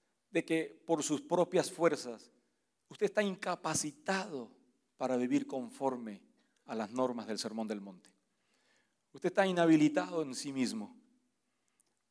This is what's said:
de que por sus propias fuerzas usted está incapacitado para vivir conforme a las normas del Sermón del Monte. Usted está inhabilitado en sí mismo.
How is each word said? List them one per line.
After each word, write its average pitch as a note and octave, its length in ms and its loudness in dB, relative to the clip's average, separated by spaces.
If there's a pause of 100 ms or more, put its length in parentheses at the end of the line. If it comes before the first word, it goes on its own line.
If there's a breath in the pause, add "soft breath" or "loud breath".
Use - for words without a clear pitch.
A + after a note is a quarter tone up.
(300)
de - 160 0
que D#3+ 400 -2
por D#3 180 2
sus C#3+ 180 0
propias F3 480 2
fuerzas C3+ 640 -2 (560)
usted - 200 -2
está G3+ 140 2
incapacitado F#3 1300 -4 (460)
para B2+ 220 0
vivir C3 300 2
conforme A#2+ 760 -6 (440)
a - 100 -8
las G#2+ 160 -4
normas A#2+ 360 -2
del G#2+ 120 -4
Sermón A2 280 -6
del G#2 140 -4
Monte. F#2+ 280 -18 (1000)
Usted C#3+ 160 -6
está G3 180 4
inhabilitado E3+ 760 4
en C3+ 120 -6
sí C#3 200 -8
mismo. A2 420 -2 (1160)